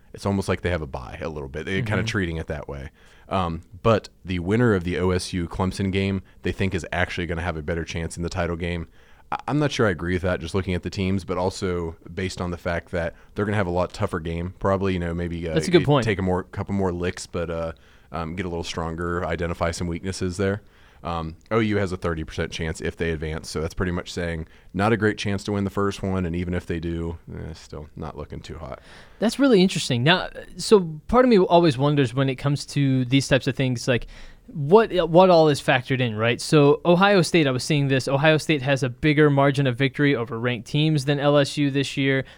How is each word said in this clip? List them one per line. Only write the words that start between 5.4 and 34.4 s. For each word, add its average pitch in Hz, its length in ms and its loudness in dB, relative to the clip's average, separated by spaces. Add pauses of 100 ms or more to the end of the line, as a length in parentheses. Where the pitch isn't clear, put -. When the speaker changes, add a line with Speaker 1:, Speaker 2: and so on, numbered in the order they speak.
Speaker 1:
Clemson 95 420 -2
game, 98 320 -2 (200)
they 110 100 -2
think 98 220 -2
is 85 180 -6
actually 87 340 -2
gonna 85 160 -4
have 87 140 -4
a 78 60 -8
better 82 220 -4
chance 82 320 -8
in 87 60 -6
the 85 60 -2
title 85 280 -4
game. 85 300 -6 (460)
I, - 60 -4 (100)
I'm 139 100 0
not 147 140 0
sure 120 140 2
I 101 40 2
agree 85 240 -2
with 87 80 -2
that, 90 180 -2
just 80 140 -6
looking 95 200 -2
at 87 100 -4
the 87 60 -6
teams, 95 340 -2
but 90 140 -4
also 90 580 -4 (180)
based 92 260 -6
on 90 100 -4
the 87 80 -8
fact 85 340 -6
that 85 220 -4 (200)
they're 104 100 -4
gonna 104 120 -2
have 101 100 0
a 87 40 -2
lot 87 220 -2
tougher 95 280 -4
game. 85 380 -6
Probably, 98 360 0
you 90 40 -2
know, 85 160 -4
maybe, 85 340 -6
uh, 78 60 -4
Speaker 2:
That's 80 140 -2
a - 20 -2
good 170 140 4
point. 135 200 2
Speaker 1:
take 104 140 0
a 95 40 -4
more, 90 220 0
couple 101 300 -6
more 95 180 0
licks, 87 340 -6
but, 85 240 -6
uh, 82 220 -6 (400)
um, 82 240 -6
get 92 100 -4
a - 20 -6
little 85 160 -6
stronger, 87 600 -4
identify 85 440 -4
some 87 160 -6
weaknesses 90 520 -6
there. 98 240 -2 (400)
Um, 82 340 -8 (140)
O 110 80 0
U 107 180 2
has 98 160 -2
a 90 60 -6
thirty 80 260 -4
percent - 260 -6
chance 80 300 -6
if - 160 -6
they 82 140 -2
advance, 80 400 -6
so 78 100 -6
that's 82 140 -6
pretty 92 180 -4
much 87 180 -6
saying 85 360 -6 (260)
not 101 220 2
a - 20 4
great 107 220 0
chance 101 260 -4
to 104 80 -4
win 101 120 0
the 98 60 -2
first 101 320 -2
one, 95 220 -2
and 85 100 -4
even 90 200 -4
if 87 100 -4
they 85 160 -6
do, 85 380 -6 (120)
eh, 82 220 -12
still 78 420 -16
not 80 220 -12
looking - 240 -12
too - 160 -14
hot. 67 240 -14 (380)
Speaker 2:
That's 220 200 0
really 254 220 6
interesting. 151 420 0
Now, 160 280 0 (260)
so 175 420 4 (100)
part 254 180 6
of - 20 4
me 226 100 6
always 170 380 6
wonders 143 380 2
when 135 160 0
it 131 60 -4
comes 143 300 -2
to 135 380 2
these 127 240 2
types 131 180 2
of 135 80 0
things, 127 320 -2
like, 123 200 2 (400)